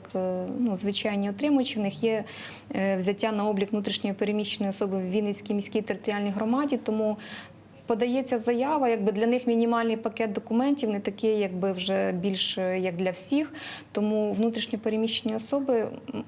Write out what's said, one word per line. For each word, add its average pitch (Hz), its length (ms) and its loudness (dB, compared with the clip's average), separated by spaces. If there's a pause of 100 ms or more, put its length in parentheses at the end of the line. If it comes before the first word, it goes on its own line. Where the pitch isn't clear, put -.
(140)
е, 185 320 -2 (120)
ну, 233 180 2
звичайні 202 540 0
отримують, 269 380 2
чи 220 120 -4
в - 20 0
них 196 200 -2
є, 220 220 2 (500)
е, 196 220 2
взяття 202 360 0
на 208 120 0
облік 202 280 2
внутрішньої 202 420 -2
переміщеної 208 560 0
особи 190 280 -2
в 185 120 -2
Вінницькій 208 440 0
міській 202 280 0
територіальній 202 480 -2
громаді, 240 460 2
тому 214 400 0 (720)
подається 247 520 2
заява, 247 500 2
якби 214 240 2
для 208 140 2
них 247 200 2
мінімальний 233 500 4
пакет 226 360 -2
документів 240 580 0
не 202 100 0
такий, 214 380 2
якби 190 340 0
вже 190 400 0
більш, 185 460 0
е, 185 200 0
як 185 180 0
для 185 140 0
всіх, 277 420 0 (400)
тому 214 400 2
внутрішньо 220 460 0
переміщені 220 560 0
особи, 254 460 0 (340)
м, - 140 -6